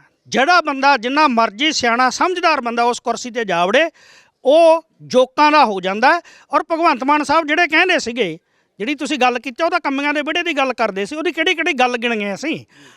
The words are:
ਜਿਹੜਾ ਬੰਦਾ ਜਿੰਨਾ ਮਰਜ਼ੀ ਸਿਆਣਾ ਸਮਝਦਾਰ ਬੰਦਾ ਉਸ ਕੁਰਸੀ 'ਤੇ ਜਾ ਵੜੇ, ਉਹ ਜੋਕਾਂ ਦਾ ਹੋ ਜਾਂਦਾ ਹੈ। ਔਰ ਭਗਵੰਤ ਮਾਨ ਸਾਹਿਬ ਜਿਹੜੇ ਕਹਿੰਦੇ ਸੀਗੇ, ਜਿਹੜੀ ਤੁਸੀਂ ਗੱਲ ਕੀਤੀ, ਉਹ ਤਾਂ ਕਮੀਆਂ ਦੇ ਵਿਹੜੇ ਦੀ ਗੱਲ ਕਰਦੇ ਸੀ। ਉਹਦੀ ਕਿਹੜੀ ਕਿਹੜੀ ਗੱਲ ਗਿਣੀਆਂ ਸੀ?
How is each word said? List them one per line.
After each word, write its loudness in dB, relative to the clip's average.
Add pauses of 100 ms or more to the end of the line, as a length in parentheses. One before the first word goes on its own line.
(280)
ਜਿਹੜਾ 2
ਬੰਦਾ 2
ਜਿੰਨਾ 0
ਮਰਜ਼ੀ 0
ਸਿਆਣਾ 0
ਸਮਝਦਾਰ 0
ਬੰਦਾ -2
ਉਸ 0
ਕੁਰਸੀ -6
'ਤੇ -6
ਜਾ 0
ਵੜੇ, 2 (560)
ਉਹ 6 (160)
ਜੋਕਾਂ 2
ਦਾ 6
ਹੋ -2
ਜਾਂਦਾ 2
ਹੈ। -4 (320)
ਔਰ 2
ਭਗਵੰਤ 0
ਮਾਨ 2
ਸਾਹਿਬ 0
ਜਿਹੜੇ 2
ਕਹਿੰਦੇ 2
ਸੀਗੇ, -4 (400)
ਜਿਹੜੀ -6
ਤੁਸੀਂ -6
ਗੱਲ 0
ਕੀਤੀ, -8
ਉਹ 0
ਤਾਂ 0
ਕਮੀਆਂ -4
ਦੇ -2
ਵਿਹੜੇ -4
ਦੀ -6
ਗੱਲ -2
ਕਰਦੇ -4
ਸੀ। -10
ਉਹਦੀ -4
ਕਿਹੜੀ -2
ਕਿਹੜੀ -4
ਗੱਲ 0
ਗਿਣੀਆਂ -4
ਸੀ? -8 (320)